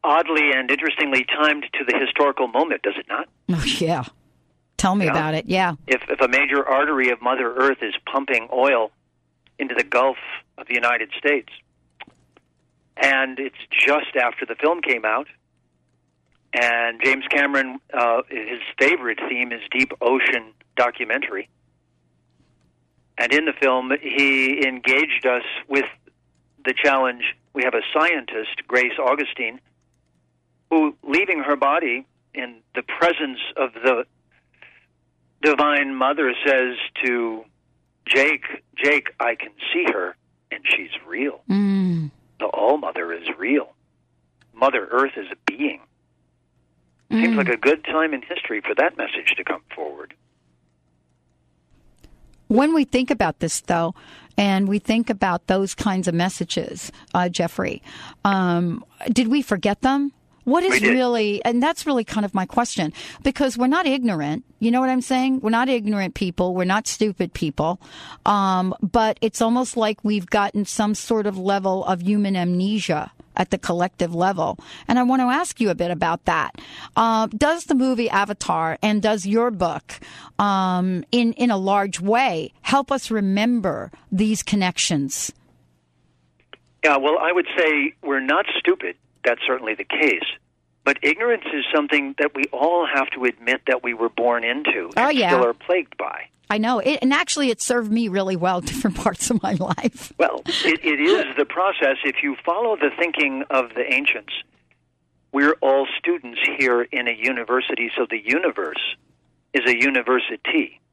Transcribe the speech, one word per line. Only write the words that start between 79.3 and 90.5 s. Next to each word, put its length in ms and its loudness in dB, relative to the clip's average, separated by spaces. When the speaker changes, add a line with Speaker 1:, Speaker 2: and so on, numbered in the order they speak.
Speaker 2:
book, 480 -4
um, 720 2
in, 220 2
in 180 0
a 60 2
large 440 0
way, 500 0
help 280 2
us 200 -2
remember 800 0
these 320 2
connections? 880 0
Speaker 1:
Yeah, 140 4
well, 220 2
I 120 0
would 160 2
say 440 2
we're 180 -2
not 280 0
stupid. 380 0
That's 240 2
certainly 280 -2
the 100 -10
case. 400 0